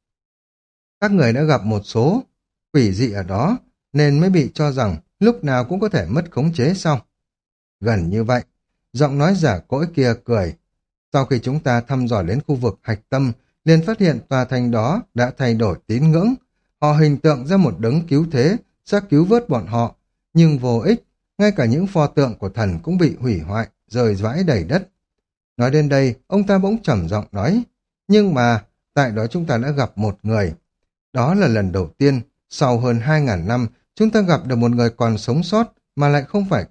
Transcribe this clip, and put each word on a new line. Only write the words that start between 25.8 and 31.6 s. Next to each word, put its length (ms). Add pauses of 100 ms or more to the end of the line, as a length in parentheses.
đây, 260 (120)
ông 200
ta 100
bỗng 260
trầm 260
giọng 220
nói, 320 (440)
"Nhưng 260
mà, 300 (300)
tại 180
đó 160
chúng 180
ta 120
đã 140
gặp 260
một 260
người. 300 (600)
Đó 200
là 140
lần 240